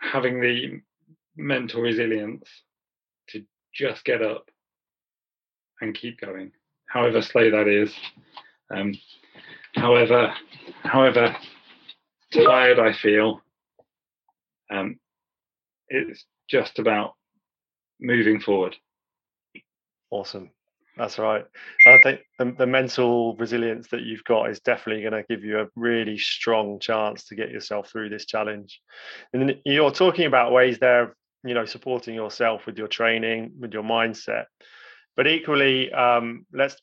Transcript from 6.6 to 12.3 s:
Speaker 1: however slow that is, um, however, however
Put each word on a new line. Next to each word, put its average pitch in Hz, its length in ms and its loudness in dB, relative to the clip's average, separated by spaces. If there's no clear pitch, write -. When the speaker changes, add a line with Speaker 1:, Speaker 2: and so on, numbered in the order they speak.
Speaker 1:
however 120 380 0
slow 113 260 4
that 107 180 2
is, 104 240 2
um, 101 240 -4
however, 120 580 4
however 123 520 4